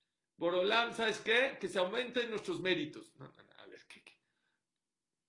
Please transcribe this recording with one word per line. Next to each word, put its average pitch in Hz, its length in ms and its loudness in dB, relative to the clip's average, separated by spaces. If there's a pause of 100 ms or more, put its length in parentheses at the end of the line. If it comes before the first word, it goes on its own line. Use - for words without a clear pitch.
(380)
Borolam, 196 560 2
¿sabes 220 280 0
qué? 247 380 4
Que 196 80 -6
se 196 120 -2
aumenten 233 500 0
nuestros 190 320 -4
méritos. 160 540 -2
No, 135 120 -16
no, - 160 -20
no, - 100 -20
a 107 120 -20
ver, - 220 -20
¿qué, - 160 -20
qué? - 120 -20 (1120)